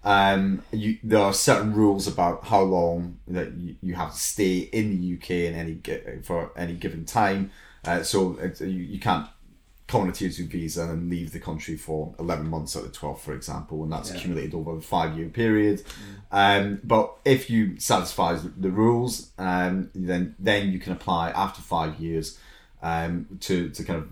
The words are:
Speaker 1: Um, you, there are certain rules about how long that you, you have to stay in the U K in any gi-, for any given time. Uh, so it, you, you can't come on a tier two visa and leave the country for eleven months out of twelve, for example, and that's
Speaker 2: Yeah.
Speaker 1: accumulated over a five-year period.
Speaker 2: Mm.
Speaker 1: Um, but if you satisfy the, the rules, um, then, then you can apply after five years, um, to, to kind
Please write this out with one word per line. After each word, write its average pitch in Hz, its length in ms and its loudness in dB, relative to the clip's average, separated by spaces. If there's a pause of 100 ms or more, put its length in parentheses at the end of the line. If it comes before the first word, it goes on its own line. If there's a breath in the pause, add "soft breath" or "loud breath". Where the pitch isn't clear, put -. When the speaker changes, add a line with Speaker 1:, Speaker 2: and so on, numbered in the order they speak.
Speaker 1:
Um, 98 640 4
you, 110 320 -2
there 107 200 6
are 98 100 4
certain 107 420 4
rules 101 320 6
about 87 380 0
how 107 160 4
long 87 680 2
that 90 280 -4
you, 87 260 -8
you 90 140 -4
have 82 180 -6
to - 80 -8
stay 92 380 2
in 107 320 0
the 90 160 0
U 87 100 -2
K 87 300 0
in 82 80 -2
any 82 220 -6
gi-, - 460 -8
for 85 340 -4
any 85 180 -6
given 80 320 -8
time. 98 440 2 (340 loud breath)
Uh, 87 180 0
so 95 360 2
it, 85 220 -6
you, - 80 -4
you 92 320 -6
can't 85 260 0 (600)
come 113 140 2
on 92 60 0
a 90 40 -2
tier 92 180 -2
two 85 160 -8
visa 82 420 -4
and 85 220 -4
leave 85 220 -4
the 85 80 -10
country 80 360 -8
for 78 420 -6
eleven 80 300 -4
months 78 260 -4
out - 100 -8
of - 80 -12
twelve, 69 280 -8
for 76 140 -10
example, 76 480 -8
and 80 100 -6
that's 78 180 -8
Speaker 2:
Yeah. - 60 -10
Speaker 1:
accumulated 80 380 -6
over 80 240 -6
a - 20 -10
five-year 80 480 -2
period. 104 540 4 (500 loud breath)
Speaker 2:
Mm. 101 320 6
Speaker 1:
Um, 101 180 -4
but - 300 4 (140)
if 131 240 4
you 107 280 2
satisfy 90 580 2
the, 82 200 -6
the 95 140 0
rules, 117 680 2
um, 90 580 0
then, 90 440 -2
then 101 320 2
you 92 80 -2
can 92 140 -6
apply 85 400 -2
after - 280 -2
five 80 400 -4
years, 80 380 -6 (440 loud breath)
um, 82 440 -4 (140)
to, 87 280 -2
to 78 160 -10
kind 82 280 -4